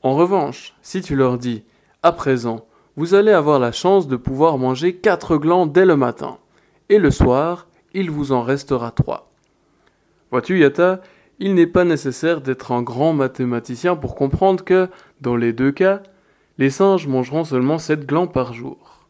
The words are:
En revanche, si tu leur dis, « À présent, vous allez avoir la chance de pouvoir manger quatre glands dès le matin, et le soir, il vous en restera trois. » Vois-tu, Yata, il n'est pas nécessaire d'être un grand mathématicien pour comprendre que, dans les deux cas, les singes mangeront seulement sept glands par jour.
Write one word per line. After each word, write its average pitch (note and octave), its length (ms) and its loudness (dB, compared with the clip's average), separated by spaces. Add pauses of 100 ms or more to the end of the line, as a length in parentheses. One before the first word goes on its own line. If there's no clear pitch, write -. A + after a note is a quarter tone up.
En C3 120 2
revanche, E3+ 680 -2
si - 180 -8
tu D3+ 160 -6
leur B2+ 220 2
dis, « A#2+ 260 -6 (380)
À E3 100 4
présent, B2+ 540 -4 (300)
vous E3+ 180 -2
allez G#3 180 6
avoir D3+ 260 4
la A#2+ 140 0
chance F#3 340 2
de C3+ 100 -2
pouvoir C3+ 420 0
manger C3 380 -2
quatre F3 420 0
glands E3+ 260 2
dès F3+ 220 4
le E3+ 100 4
matin, B2 400 -4 (540)
et G#3 80 6
le D#3+ 120 4
soir, C#3 560 0 (280)
il F#3 160 -4
vous D3 220 -4
en B2 100 0
restera B2+ 480 -4
trois. » - 400 -4 (1000)
Vois-tu, F3 300 0
Yata, F3 400 4 (380)
il F#3+ 160 -2
n'est E3+ 120 6
pas F3 200 2
nécessaire D#3 560 -2
d'être C3 280 -6
un B2 120 -2
grand C3 320 -2
mathématicien B2+ 840 -4
pour C3 180 -10
comprendre F#3 480 0
que, F#3 280 0 (320)
dans A#2+ 140 -2
les A#2 180 0
deux C3 180 0
cas, G3 300 0 (560)
les C3+ 100 2
singes F#3 380 2
mangeront C3 380 -2
seulement C#3+ 340 0
sept D3+ 260 -4
glands D3+ 220 0
par B2+ 260 -4
jour. A#2+ 460 -16 (120)